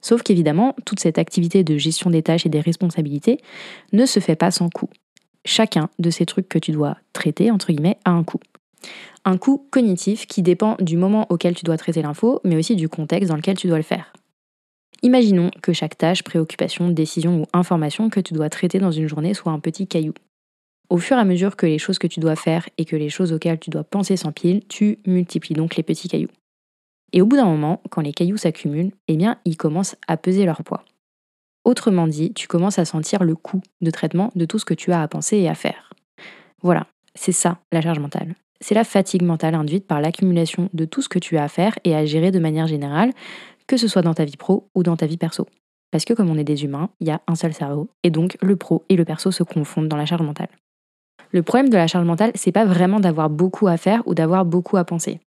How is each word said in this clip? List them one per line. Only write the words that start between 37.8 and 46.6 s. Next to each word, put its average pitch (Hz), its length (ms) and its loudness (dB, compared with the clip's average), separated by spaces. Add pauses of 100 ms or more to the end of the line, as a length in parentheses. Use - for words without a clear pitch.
charge 156 180 0
mentale. 147 340 -6 (300)
C'est 208 120 0
la 226 80 4
fatigue 190 400 0
mentale 165 320 0
induite 156 320 -2
par 147 140 0
l'accumulation 170 760 0
de 160 100 -2
tout 202 160 -6
ce - 80 -6
que - 80 -2
tu 170 180 -4
as 147 80 2
à 147 40 -2
faire 185 360 0
et 165 120 2
à 151 100 2
gérer 160 240 2
de 190 80 2
manière 160 300 0
générale, 151 440 0 (540)
que 269 100 0
ce 240 120 2
soit 190 160 2
dans 165 100 4
ta 160 100 0
vie 143 140 -6
pro - 380 -2
ou 185 80 2
dans 170 120 2
ta 160 120 -2
vie 165 100 -4
perso. - 300 -4 (420)
Parce 156 160 -2
que 233 80 0
comme 196 160 2
on 156 80 0
est 151 60 0
des 143 200 -2